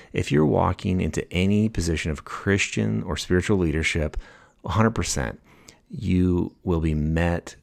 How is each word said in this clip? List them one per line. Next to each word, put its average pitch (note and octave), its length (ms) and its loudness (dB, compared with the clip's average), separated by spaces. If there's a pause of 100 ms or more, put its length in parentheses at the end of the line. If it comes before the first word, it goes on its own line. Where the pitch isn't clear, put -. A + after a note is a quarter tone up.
(140)
If - 180 -2
you're D3+ 140 4
walking F#2 560 0
into - 320 -4
any G2+ 360 2
position E2 420 -2
of D2 140 -8
Christian A2 800 -2
or F2+ 140 -4
spiritual F#2 400 2
leadership, D#2+ 600 0 (460)
a - 60 -8
hundred A2 260 2
percent, C#2+ 440 -4 (500)
you F2+ 640 0 (100)
will E2+ 160 0
be D#2+ 140 0
met D#2+ 680 0